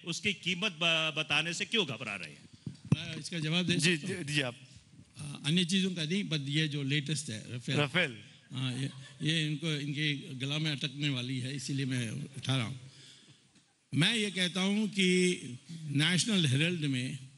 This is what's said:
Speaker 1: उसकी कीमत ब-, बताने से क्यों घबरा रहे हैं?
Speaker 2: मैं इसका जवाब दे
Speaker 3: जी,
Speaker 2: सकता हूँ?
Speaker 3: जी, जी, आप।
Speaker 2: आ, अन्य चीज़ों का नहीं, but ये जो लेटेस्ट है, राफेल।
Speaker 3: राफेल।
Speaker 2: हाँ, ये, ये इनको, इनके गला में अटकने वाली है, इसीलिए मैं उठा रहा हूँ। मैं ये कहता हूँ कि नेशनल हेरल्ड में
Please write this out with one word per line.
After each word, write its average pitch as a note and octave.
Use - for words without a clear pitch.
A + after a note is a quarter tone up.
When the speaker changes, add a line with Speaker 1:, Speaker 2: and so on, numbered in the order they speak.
Speaker 1:
उसकी F3+
कीमत F#3+
ब-, D#3+
बताने D#3
से F#3+
क्यों G#3
घबरा A2
रहे E2
हैं? -
Speaker 2:
मैं E3
इसका D#3+
जवाब E3
दे E3+
Speaker 3:
जी, E3
Speaker 2:
सकता F#3
हूँ? F3+
Speaker 3:
जी, C#3+
जी, D3
आप। B2
Speaker 2:
आ, D3+
अन्य D#3
चीज़ों F#3
का F3
नहीं, F3+
but D#3
ये D3+
जो C#3+
लेटेस्ट C#3+
है, A2
राफेल। A#2
Speaker 3:
राफेल। D3
Speaker 2:
हाँ, C3
ये, C3+
ये D#3
इनको, D3+
इनके D3
गला C#3+
में D#3
अटकने C#3+
वाली B2+
है, C3
इसीलिए C#3
मैं B2
उठा -
रहा A#2+
हूँ। G2+
मैं F#3
ये G#3
कहता F3+
हूँ G3+
कि F3+
नेशनल E3
हेरल्ड D#3
में C#3